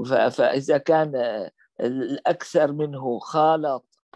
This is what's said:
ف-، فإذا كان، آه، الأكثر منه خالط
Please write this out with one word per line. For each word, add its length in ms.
ف-، 80
فإذا 640
كان، 380
آه، 340
الأكثر 920
منه 460
خالط 680